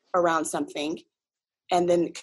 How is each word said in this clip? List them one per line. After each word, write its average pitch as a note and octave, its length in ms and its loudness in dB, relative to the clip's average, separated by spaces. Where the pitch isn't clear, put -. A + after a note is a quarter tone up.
around E3 320 2
something D3+ 540 -6
and F3+ 180 2
then E3+ 220 2